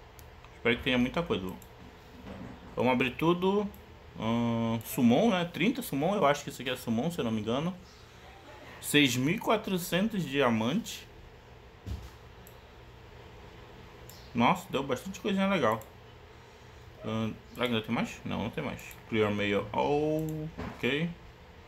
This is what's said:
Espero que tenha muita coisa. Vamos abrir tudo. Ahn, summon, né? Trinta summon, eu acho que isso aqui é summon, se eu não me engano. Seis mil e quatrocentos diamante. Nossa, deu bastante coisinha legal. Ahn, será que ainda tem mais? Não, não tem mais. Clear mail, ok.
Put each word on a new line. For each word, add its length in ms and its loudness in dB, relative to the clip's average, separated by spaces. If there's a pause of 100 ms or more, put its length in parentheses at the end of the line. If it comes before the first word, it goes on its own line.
(560)
Espero 220 2
que 60 -10
tenha 120 4
muita 260 2
coisa. 300 -2 (1200)
Vamos 180 2
abrir 180 2
tudo. 580 2 (500)
Ahn, 680 0
summon, 420 6
né? 160 4
Trinta 380 0
summon, 320 0
eu 100 2
acho 200 4
que 40 -8
isso 140 -10
aqui 80 -4
é 60 0
summon, 340 0
se 80 -6
eu 60 0
não 60 0
me 120 -2
engano. 340 0 (1040)
Seis 360 6
mil 180 2
e 40 -2
quatrocentos 840 0
diamante. 840 2 (3250)
Nossa, 360 4
deu 120 -2
bastante 380 -4
coisinha 260 2
legal. 320 4 (1300)
Ahn, 280 -2 (180)
será 140 -2
que 80 0
ainda 100 0
tem 100 -2
mais? 300 -2
Não, 200 -2
não 60 -4
tem 140 -6
mais. 160 -6 (300)
Clear 200 4
mail, 440 0
ok. 1400 0 (580)